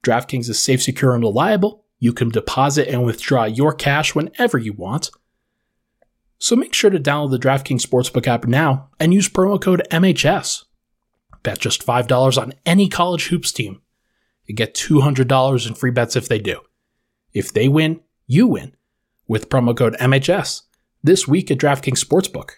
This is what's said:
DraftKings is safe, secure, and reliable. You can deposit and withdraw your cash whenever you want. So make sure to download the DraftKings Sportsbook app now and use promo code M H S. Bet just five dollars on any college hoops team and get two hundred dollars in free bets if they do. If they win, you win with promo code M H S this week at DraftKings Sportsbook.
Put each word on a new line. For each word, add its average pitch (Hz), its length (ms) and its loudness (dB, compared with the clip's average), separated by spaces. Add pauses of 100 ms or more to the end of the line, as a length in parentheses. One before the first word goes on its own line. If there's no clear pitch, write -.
DraftKings 120 440 -2
is 113 140 -4
safe, 131 200 0
secure, 131 300 0
and 120 100 0
reliable. 185 640 0 (140)
You 117 140 0
can 120 160 -2
deposit 135 600 0
and 123 160 0
withdraw 117 400 0
your 135 300 0
cash 147 400 -2
whenever 156 420 -2
you 110 160 -4
want. 104 380 -8 (1300)
So - 160 0
make 247 180 0
sure - 180 4
to 180 100 -2
download 143 320 0
the 127 60 0
DraftKings 135 460 0
Sportsbook 123 440 0
app 117 180 -2
now 135 440 0 (100)
and 165 120 4
use 196 160 2
promo 190 320 0
code 185 300 2
M 170 140 2
H 185 200 2
S. - 400 -2 (800)
Bet 101 160 -6
just - 240 -4
five 120 240 0
dollars 131 320 2
on 131 160 -6 (100)
any 185 240 4
college 175 380 -2
hoops 175 240 -2
team 98 320 -10 (640)
and 104 100 -10
get 110 180 -2
two 151 260 2
hundred 135 260 2
dollars 131 400 2
in 110 80 -10
free 127 160 -2
bets 120 240 -2
if 120 140 -2
they 110 100 0
do. 98 220 -6 (720)
If - 200 -6
they 127 140 2
win, 156 340 2 (260)
you 175 200 4
win - 300 -4 (500)
with 110 220 -4
promo 120 280 2
code 113 220 0
M 127 160 2
H 135 140 0
S 175 340 -2 (400)
this 175 240 4
week 160 240 0
at 135 80 0
DraftKings 139 460 0
Sportsbook. 165 520 -2